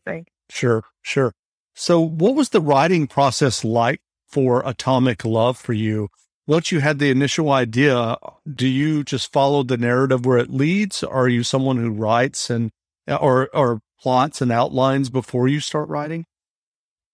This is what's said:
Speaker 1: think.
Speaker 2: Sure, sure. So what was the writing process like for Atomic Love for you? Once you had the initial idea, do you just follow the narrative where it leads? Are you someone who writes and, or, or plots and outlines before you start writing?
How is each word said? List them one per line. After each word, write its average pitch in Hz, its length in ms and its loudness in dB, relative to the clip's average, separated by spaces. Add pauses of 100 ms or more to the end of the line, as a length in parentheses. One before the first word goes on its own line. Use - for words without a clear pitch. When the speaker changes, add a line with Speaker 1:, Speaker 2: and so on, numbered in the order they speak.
Speaker 1:
think. 170 220 -12 (220)
Speaker 2:
Sure, 117 340 0 (180)
sure. 131 320 0 (400)
So 170 280 2
what 165 340 0
was 294 140 0
the 196 120 2
writing 147 460 2
process 139 560 0
like 117 380 0 (260)
for 131 380 0
Atomic 127 580 0
Love 113 340 0
for - 160 -8
you? 107 360 -4 (380)
Once 160 240 0
you 165 80 0
had 143 200 0
the 143 100 2
initial 139 420 0
idea, 123 680 2 (360)
do 123 140 -2
you 147 360 0
just - 280 -6
follow 143 320 2
the 123 140 -2
narrative 123 480 0
where 127 120 4
it 120 120 0
leads? 180 540 -2
Are 127 260 0
you 120 140 0
someone 131 340 0
who 117 140 -2
writes 110 580 -2
and, 117 220 -2 (360)
or, 131 460 2
or 120 260 0 (200)
plots 131 420 0
and 123 100 0
outlines 135 580 0
before 127 380 -2
you 147 120 0
start 151 280 -6
writing? 156 380 -8 (880)